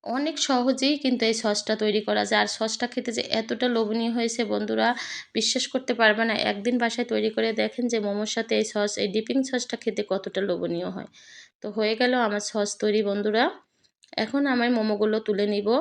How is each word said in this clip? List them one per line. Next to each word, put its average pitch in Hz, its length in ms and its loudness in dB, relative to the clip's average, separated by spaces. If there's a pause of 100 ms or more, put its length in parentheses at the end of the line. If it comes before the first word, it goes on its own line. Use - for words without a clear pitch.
অনেক 294 340 -2
সহজেই 262 600 2
কিন্তু 262 260 0
এই 220 100 2
সসটা 220 420 0
তৈরি 214 240 2
করা 214 240 0
যায়। 208 160 2
আর 208 80 2
সসটা 226 380 -4
খেতে 247 260 -4
যে 220 180 -4
এতটা 226 380 0
লোভনীয় 226 440 0
হয়েছে 233 320 -2
বন্ধুরা, 214 440 0 (440)
বিশ্বাস 233 340 0
করতে 262 280 -4
পারবে 220 300 4
না। 226 180 0
একদিন 208 360 0
বাসায় 233 280 0
তৈরি 220 240 0
করে 220 220 0
দেখেন 220 360 -2
যে 226 120 0
মোমোর 208 300 -2
সাথে 226 260 -2
এই 214 100 2
সস, 208 300 -2
এই 208 120 0
ডিপিং 220 360 -2
সসটা 247 320 -4
খেতে 214 320 -2
কতটা 190 320 -2
লোভনীয় 175 500 -2
হয়। 180 180 -10 (500)
তো - 120 -10
হয়ে 214 260 0
গেল 247 180 2
আমার 208 280 2
সস 208 360 -2
তৈরি 214 240 2
বন্ধুরা। 208 420 2 (720)
এখন 269 300 0
আমার 247 240 2
মোমোগুলো 214 500 2
তুলে 208 260 0
নিব। 208 220 0 (120)